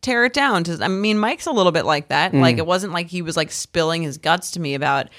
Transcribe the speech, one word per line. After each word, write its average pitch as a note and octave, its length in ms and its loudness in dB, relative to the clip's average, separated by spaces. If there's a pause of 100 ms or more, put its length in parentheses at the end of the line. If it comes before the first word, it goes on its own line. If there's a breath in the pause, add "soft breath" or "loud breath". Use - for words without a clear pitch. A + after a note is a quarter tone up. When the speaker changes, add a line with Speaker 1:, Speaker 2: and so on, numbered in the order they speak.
Speaker 1:
tear A#3+ 220 2
it B3 80 0
down. B3+ 320 2
To, E3+ 160 -4
I A2+ 60 0
mean, G#3 320 0
Mike's A3 280 -2
a E4+ 60 -2
little F#3 200 4
bit D#3 120 0
like D3+ 240 0
that. D3+ 240 0
Speaker 2:
Mm. C#3 80 4
Speaker 1:
Like, E3 180 4
it D#3+ 80 -2
wasn't F#3 260 0
like E3+ 160 -4
he F3+ 120 -6
was, D#3+ 160 -6
like, D#3 140 0
spilling E3 520 -2
his D3 160 -6
guts E3+ 340 0
to F3 80 -8
me C#3+ 140 -4
about C#3 340 0 (100)